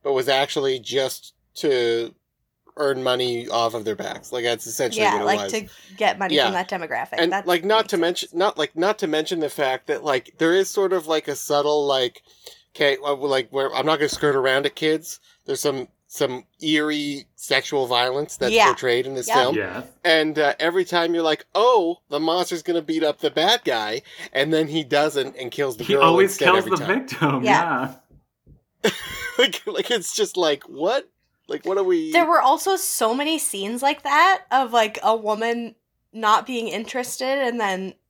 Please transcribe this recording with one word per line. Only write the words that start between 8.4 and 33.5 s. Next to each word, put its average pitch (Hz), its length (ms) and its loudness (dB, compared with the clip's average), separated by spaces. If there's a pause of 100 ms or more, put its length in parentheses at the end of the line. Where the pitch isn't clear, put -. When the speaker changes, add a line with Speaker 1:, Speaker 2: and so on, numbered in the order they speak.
Speaker 1:
like, 151 200 -4
not 190 220 0
to 185 80 -2
mention 156 340 -2
the 147 80 -2
fact 131 380 -2
that, 139 160 -4
like, 135 340 -2
there 165 160 2
is 190 160 2
sort 190 240 0
of, 160 140 -2
like, 156 200 -2
a 143 80 -6
subtle, 147 520 0
like, 131 340 0 (540)
okay, 139 280 2
uh, 143 120 0
like, 131 340 -2
where 135 260 -2
I'm 131 100 0
not 156 120 2
gonna 147 120 0
skirt 147 260 0
around 135 320 2
it, - 80 -4
kids. 156 440 -2 (260)
There's 135 140 -4
some, 135 300 -2 (180)
some 127 380 -4 (160)
eerie 151 640 -2 (100)
sexual 135 520 0
violence 127 500 -2
that's 135 160 0
Speaker 2:
Yeah. 214 140 8
Speaker 1:
portrayed 127 380 0
in 135 100 -8
this 127 120 -6
Speaker 2:
Yep. 220 100 2
Speaker 1:
film. 123 200 2
Speaker 3:
Yeah. 101 260 -6 (220)
Speaker 1:
And, 156 340 4
uh, 143 220 4
every 175 240 0
time 170 280 0
you're 170 100 0
like, 156 300 0
"Oh, 202 440 4 (120)
the 147 120 -2
monster's 170 420 -2
gonna 170 180 0
beat 160 220 -2
up 147 160 0
the 151 100 -2
bad 196 360 0
guy," 113 380 -2 (280)
and 147 220 0
then 156 160 2
he 156 160 -2
doesn't 143 500 0
and 123 160 -10
kills 135 240 -4
the 117 80 -12
Speaker 3:
He 131 120 0
Speaker 1:
girl 139 80 6
Speaker 3:
always 185 280 6
Speaker 1:
instead - 140 -2
Speaker 3:
kills 185 140 6
Speaker 1:
every - 120 -4
Speaker 3:
the 180 60 0
Speaker 1:
time. - 100 -6 (120)
Speaker 3:
victim, 147 440 -2
Speaker 2:
Yeah. 165 520 0 (880)
Speaker 3:
yeah. 196 60 4
Speaker 1:
<laughs> - 460 -10
Like, - 280 2
like, 190 260 -4
it's 208 240 -2
just 196 220 -2
like, 151 260 0
what? 185 460 -4 (380)
Like, - 180 -8
what 196 120 -2
are 196 60 0
we 165 280 0
Speaker 2:
There 339 160 6
were 330 140 4
also 330 340 2
so 240 400 -2
many 302 240 -2
scenes 220 420 -6